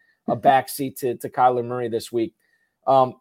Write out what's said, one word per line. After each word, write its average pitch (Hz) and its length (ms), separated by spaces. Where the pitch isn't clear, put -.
a 123 80
backseat 135 640
to, 120 160
to - 120
Kyler 123 360
Murray 123 240
this 110 220
week. 113 240
Um, 131 340